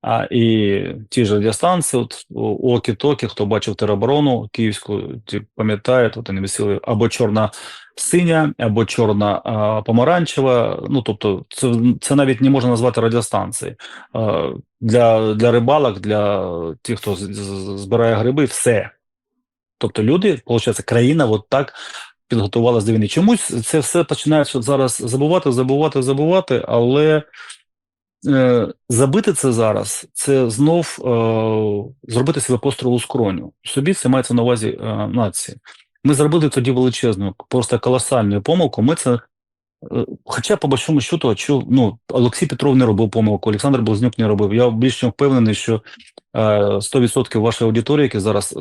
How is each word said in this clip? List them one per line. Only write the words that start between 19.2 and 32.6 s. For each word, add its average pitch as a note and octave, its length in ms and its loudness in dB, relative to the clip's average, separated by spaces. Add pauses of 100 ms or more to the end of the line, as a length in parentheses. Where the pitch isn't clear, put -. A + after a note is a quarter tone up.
Тобто A2 260 -4
люди, E3+ 420 2
виходить, A#2 360 0
країна C3 440 2
от G#2+ 240 0
так C#3 240 0 (540)
підготувалась A#2 580 2
до A2+ 60 0
війни. G#2+ 160 2
Чомусь F3+ 580 0
це D#3+ 140 0
все E3+ 240 0
починають D3 600 0
зараз C3+ 420 0
забувати, C#3+ 460 0
забувати, C3+ 500 0
забувати, C#3 640 0
але, D3 560 2 (1040)
е, B2+ 400 4 (220)
забити C#3 440 2
це C3+ 180 0
зараз, G#2+ 600 -2
це C3 360 0
знов, D3+ 500 0
е, A2 1120 -2
зробити C3+ 300 0
себе B2 180 0
постріл B2+ 340 -2